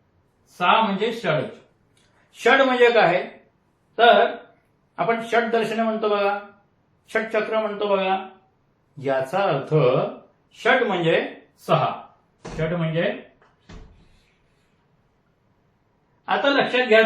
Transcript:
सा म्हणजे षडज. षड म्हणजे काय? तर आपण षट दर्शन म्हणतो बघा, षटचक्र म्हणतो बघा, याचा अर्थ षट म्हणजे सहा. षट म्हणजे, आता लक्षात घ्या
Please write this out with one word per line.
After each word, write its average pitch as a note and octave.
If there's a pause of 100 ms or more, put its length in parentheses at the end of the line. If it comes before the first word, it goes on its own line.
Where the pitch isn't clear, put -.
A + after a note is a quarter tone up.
(600)
सा F3+
म्हणजे G3+
षडज. - (880)
षड C4+
म्हणजे B3
काय? F#3 (760)
तर A3 (640)
आपण A3+
षट A3+
दर्शन A3
म्हणतो G#3+
बघा, G3+ (720)
षटचक्र A3
म्हणतो G3+
बघा, F#3+ (800)
याचा C3+
अर्थ D3+ (840)
षट B3
म्हणजे F3+ (460)
सहा. D3+ (540)
षट D#3+
म्हणजे, E3 (3250)
आता A#3+
लक्षात B3
घ्या A3